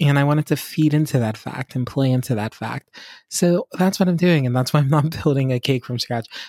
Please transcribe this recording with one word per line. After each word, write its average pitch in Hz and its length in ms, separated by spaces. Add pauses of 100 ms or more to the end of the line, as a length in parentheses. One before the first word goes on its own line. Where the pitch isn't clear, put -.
and 143 180
I 139 60
wanted 147 220
to 151 100
feed 151 380
into 151 260
that 110 160
fact 123 400
and 127 100
play 135 240
into 127 240
that 107 200
fact. - 420 (320)
So 175 440
that's 185 280
what 185 80
I'm 175 80
doing, 160 300
and 123 100
that's 127 160
why 147 80
I'm 135 80
not 151 220
<laughs> - 120
building 135 300
a 123 80
cake 131 240
from 123 160
scratch. 117 260 (220)